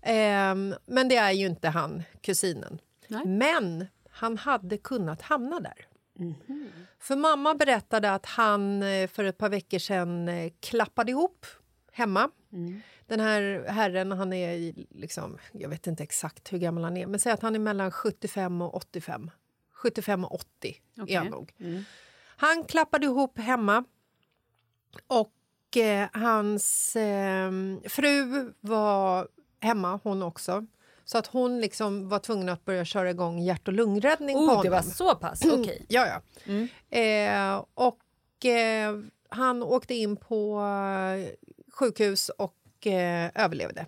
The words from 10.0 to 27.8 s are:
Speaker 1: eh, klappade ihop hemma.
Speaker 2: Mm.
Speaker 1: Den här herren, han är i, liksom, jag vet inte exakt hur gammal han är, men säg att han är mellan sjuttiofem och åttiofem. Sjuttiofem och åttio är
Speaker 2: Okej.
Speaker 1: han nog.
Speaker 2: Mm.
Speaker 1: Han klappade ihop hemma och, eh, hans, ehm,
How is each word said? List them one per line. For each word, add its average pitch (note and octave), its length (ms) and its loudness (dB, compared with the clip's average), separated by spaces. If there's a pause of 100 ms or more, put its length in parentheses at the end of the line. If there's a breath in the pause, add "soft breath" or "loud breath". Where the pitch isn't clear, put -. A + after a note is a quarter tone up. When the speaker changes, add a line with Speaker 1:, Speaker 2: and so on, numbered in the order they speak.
Speaker 1:
eh, E3+ 320 -4
klappade A3+ 500 0
ihop D#4 360 0 (460)
hemma. A3 380 2 (220)
Speaker 2:
Mm. F3+ 280 -8 (260 loud breath)
Speaker 1:
Den A3 140 -2
här G#3 480 0
herren, G3 440 0
han F#3 200 -4
är F3+ 200 -4
i, E3+ 380 -8
liksom, - 480 -12 (140)
jag C#3 160 -10
vet D#3+ 180 -8
inte D#3+ 160 -6
exakt - 500 -8
hur F#3 60 -4
gammal E3+ 260 -2
han E3+ 120 -4
är, F#3 100 -6
men G3+ 140 -4
säg A#3+ 120 2
att G#3 100 -2
han A3 120 0
är G#3+ 40 0
mellan G3+ 320 -2
sjuttiofem F#3 720 -4
och F3 120 -6
åttiofem. E3 560 -10 (440)
Sjuttiofem G#3 500 -2
och - 100 -12
åttio - 340 -10 (280)
är A3+ 60 -12
Speaker 2:
Okej. F#3+ 140 -4
Speaker 1:
han E3+ 100 -2
nog. - 340 -10
Speaker 2:
Mm. F3+ 240 -8 (520 loud breath)
Speaker 1:
Han D#4+ 280 2
klappade D#4 420 2
ihop C4 320 0
hemma A3+ 460 2 (1200)
och, - 680 -2
eh, G#3 360 4
hans, G#3+ 840 0
ehm, F#3+ 920 0